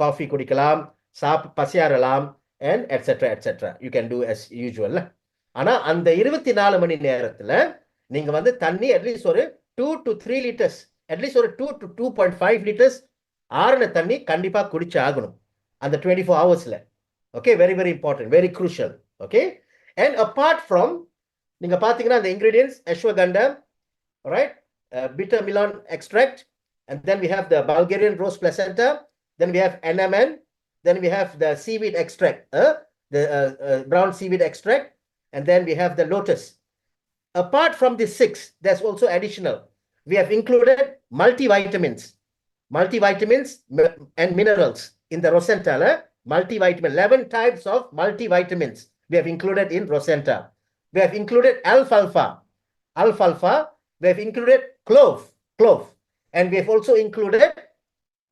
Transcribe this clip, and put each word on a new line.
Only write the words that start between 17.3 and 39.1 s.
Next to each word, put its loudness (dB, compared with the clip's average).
ஓகே? 4
Very, 4
very 0
important, -6
very 4
crucial. -4
ஓகே? 2
And 2
apart 0
from, 2
நீங்க -2
பாத்தீங்கன்னா, 0
அந்த -2
இன்கிரீடியன்ட்ஸ், 2
ashwagandha, 0
right? -2
Uh, -6
bitter -2
melon -2
extract, -2
And -12
then -2
we -2
have -4
the 4
Bulgarian 0
rose -6
placenta. -2
Then 0
we 0
have 0
N -2
M 0
N. 0
Then 2
we -2
have -4
the 0
seaweed -6
extract, -4
uh, 4
the, 0
uh, -4
uh, -2
brown 0
seaweed -4
extract. -2
And -10
then 4
we -4
have -2
the 0
lotus. -4
Apart 0
from 0
the -2
six, -2
there's 0
also 0
additional. -6